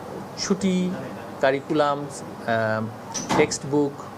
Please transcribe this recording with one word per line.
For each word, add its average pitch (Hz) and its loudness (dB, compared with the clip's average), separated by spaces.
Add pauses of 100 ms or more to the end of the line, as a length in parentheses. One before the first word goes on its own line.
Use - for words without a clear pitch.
(380)
ছুটি, 185 2 (500)
কারিকুলাম, 143 4
আহ, 113 -2 (520)
টেক্সট 151 2
বুক, 143 2 (260)